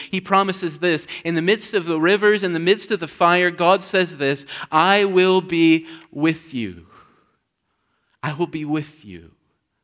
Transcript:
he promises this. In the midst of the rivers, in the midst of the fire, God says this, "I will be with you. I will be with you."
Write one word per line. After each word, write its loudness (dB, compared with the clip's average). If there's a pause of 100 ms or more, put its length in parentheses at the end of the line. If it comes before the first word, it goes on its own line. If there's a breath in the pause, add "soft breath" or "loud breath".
he -4
promises -2
this. 0 (200 loud breath)
In -2
the -2
midst -2
of -2
the -2
rivers, 2
in -2
the -2
midst 0
of -2
the -8
fire, 2
God 2
says -2
this, -2 (240 loud breath)
"I 4
will 4
be 2 (240 loud breath)
with -2
you. -8 (1400 soft breath)
I -6
will -4
be -8
with -6
you." -18 (520)